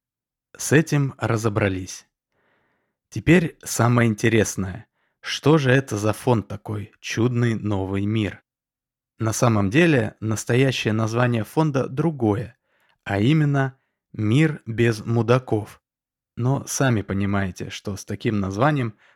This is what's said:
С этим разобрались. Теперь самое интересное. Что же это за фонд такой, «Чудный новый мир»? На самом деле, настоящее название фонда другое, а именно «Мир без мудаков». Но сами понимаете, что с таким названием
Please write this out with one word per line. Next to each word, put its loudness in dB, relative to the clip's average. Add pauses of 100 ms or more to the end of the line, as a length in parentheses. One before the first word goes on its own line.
(580)
С -4
этим 2
разобрались. -2 (1000)
Теперь 2
самое 2
интересное. -2 (320)
Что 2
же 0
это 2
за 0
фонд 0
такой, -10
«Чудный 0
новый -2
мир»? -2 (800)
На -2
самом 2
деле, 2
настоящее 0
название 0
фонда 0
другое, -2 (460)
а -2
именно 2 (360)
«Мир 0
без 0
мудаков». 0 (560)
Но -2
сами 0
понимаете, -2
что -8
с -14
таким -4
названием -2 (200)